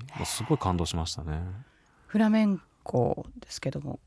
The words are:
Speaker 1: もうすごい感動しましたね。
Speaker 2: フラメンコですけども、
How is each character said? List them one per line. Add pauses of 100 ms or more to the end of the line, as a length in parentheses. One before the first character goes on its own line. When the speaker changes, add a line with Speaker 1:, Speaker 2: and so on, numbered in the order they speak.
(180)
Speaker 1:
も
う
す
ご
い
感
動
し
ま
し
た
ね。 (680)
Speaker 2:
フ
ラ
メ
ン (240)
コ (140)
で
す
け
ど
も、